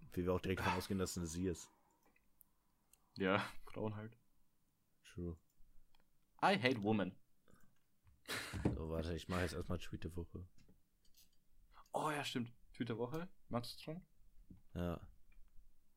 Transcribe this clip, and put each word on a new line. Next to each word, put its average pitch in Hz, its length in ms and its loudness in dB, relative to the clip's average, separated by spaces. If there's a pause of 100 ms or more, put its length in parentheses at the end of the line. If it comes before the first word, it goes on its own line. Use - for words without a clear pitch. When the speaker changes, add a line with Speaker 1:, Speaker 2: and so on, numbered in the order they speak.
(140)
Speaker 1:
Wie 90 100 0
wir 90 100 4
auch 90 80 2
direkt 90 200 2
davon 90 120 4
ausgehen, 95 260 0
dass 90 120 2
es - 60 -4
eine 87 100 0
sie 87 200 0
ist. - 220 -2 (1500)
Speaker 2:
Ja, 95 260 6 (120)
<laughs> - 100 -4
Frauen 107 300 -2
halt. 110 220 -8 (960)
Speaker 1:
True. 87 220 -2 (1080)
Speaker 2:
I 190 180 8
hate 123 220 6
women. 101 320 4 (1600)
Speaker 1:
So, 80 140 -2
warte, 82 260 0
ich 80 140 -6
mach 90 120 2
jetzt 87 120 0
erstmal 87 260 0
Tweet - 240 -6
der 85 120 -4
Woche. 85 300 -6 (1500)
Speaker 2:
Oh - 180 2
ja, 147 120 2
stimmt. 120 280 0 (220)
Tweet 120 160 0
der 113 80 0
Woche. 139 300 -2 (220)
Magst 117 300 -2
du - 60 -12
dran? 165 160 -6 (720)
Speaker 1:
Ja. 87 240 0 (960)